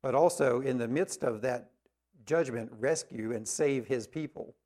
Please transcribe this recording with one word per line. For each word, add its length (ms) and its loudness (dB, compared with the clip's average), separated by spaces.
But 120 0
also 460 4
in 160 0
the 120 -2
midst 340 -2
of 180 0
that 300 -4
judgment, 460 0
rescue 600 -2
and 160 -4
save 380 0
his 200 -2
people. 480 -10